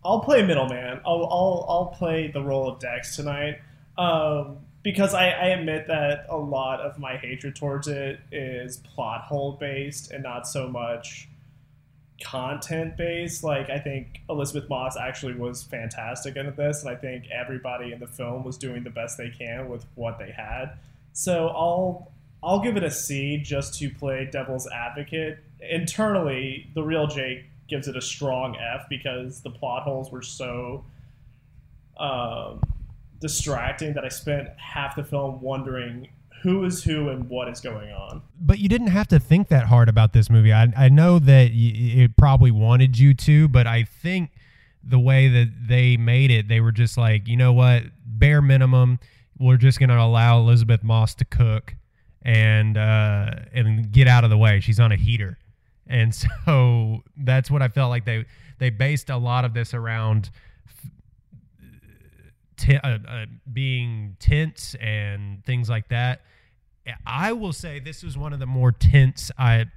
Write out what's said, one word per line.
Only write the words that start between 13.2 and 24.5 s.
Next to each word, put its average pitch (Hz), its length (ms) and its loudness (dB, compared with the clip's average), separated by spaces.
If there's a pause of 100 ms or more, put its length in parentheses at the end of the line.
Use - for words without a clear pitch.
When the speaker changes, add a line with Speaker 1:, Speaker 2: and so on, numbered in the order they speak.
Speaker 1:
Like, 139 260 -6
I 139 80 -8
think 139 500 -12
Elizabeth 143 400 -8
Moss 131 280 -8
actually 127 380 -12
was 120 280 -12
fantastic 120 720 -14
in 139 220 -12
this, 147 280 -6
and 131 60 -10
I 120 80 -12
think 127 340 -14
everybody 123 600 -12
in 120 80 -18
the 120 80 -18
film 123 340 -12
was 127 160 -14
doing 123 240 -12
the 120 80 -16
best 117 260 -12
they 120 140 -14
can 120 380 -14
with 120 260 -16
what 113 240 -12
they 98 140 -18
had. 120 460 -14 (340)
So 170 360 -4
I'll, 175 640 -6 (320)
I'll 190 160 0
give 220 160 -4
it 185 80 -4
a 147 60 -4
C 139 480 -8
just 143 420 -8
to 143 100 -8
play 135 400 -8
devil's 131 380 -10